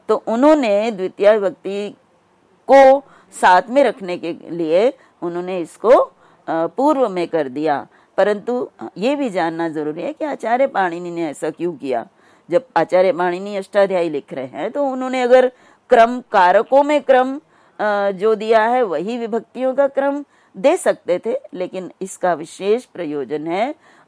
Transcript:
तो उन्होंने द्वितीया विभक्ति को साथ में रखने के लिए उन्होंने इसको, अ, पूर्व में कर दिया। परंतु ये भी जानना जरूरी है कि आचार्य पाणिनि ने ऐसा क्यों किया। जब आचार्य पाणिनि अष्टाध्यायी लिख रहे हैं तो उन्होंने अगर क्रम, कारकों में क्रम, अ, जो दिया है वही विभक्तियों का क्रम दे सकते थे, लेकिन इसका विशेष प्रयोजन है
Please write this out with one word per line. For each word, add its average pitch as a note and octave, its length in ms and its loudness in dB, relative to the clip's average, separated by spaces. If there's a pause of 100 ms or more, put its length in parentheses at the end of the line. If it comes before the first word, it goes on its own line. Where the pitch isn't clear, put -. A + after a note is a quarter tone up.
तो A3 180 -2
उन्होंने A#3 640 2
द्वितीया F#3 420 2
विभक्ति G3 640 -4 (760)
को C4+ 320 8 (360)
साथ F#3 300 6
में C#4 140 4
रखने F#3+ 340 -4
के E3 140 -6
लिए E3+ 600 0 (300)
उन्होंने F3 380 -6
इसको, F3+ 300 -4
अ, F#4+ 220 4 (360)
पूर्व A#3+ 600 0
में F3+ 200 -6
कर D3+ 200 -2
दिया। C#3 380 -4 (300)
परंतु G#3 540 -2 (280)
ये B3+ 180 -2
भी C#4 140 -4
जानना E3 380 -4
जरूरी D3+ 340 -6
है C#4+ 100 -8
कि D#4 120 -10
आचार्य B3+ 420 -2
पाणिनि F3+ 440 -4
ने E3+ 200 -6
ऐसा D#3 200 -8
क्यों E3+ 220 -6
किया। B2 340 -6 (440)
जब E3+ 160 0 (100)
आचार्य F3 360 2
पाणिनि F3+ 440 -4
अष्टाध्यायी F#3+ 540 -2
लिख D3 220 -8
रहे C3+ 140 -10
हैं D3 240 -8
तो C#4+ 140 -4
उन्होंने B3+ 380 -4
अगर B3+ 300 4 (360)
क्रम, A#3+ 320 4
कारकों G#3 600 4
में D4 200 0
क्रम, C4 340 2 (440)
अ, G3+ 300 0
जो G3+ 240 0
दिया A3 280 2
है B3 200 0
वही F#3+ 360 -4
विभक्तियों A#3 560 -6
का C#4 140 0
क्रम C#4 360 -4 (320)
दे C4 200 2
सकते F3+ 500 -2
थे, A#3 100 -4 (180)
लेकिन F3+ 380 -10 (100)
इसका F3+ 320 -4
विशेष F#3 500 -4
प्रयोजन D3 640 -8
है G#3 280 -4 (340)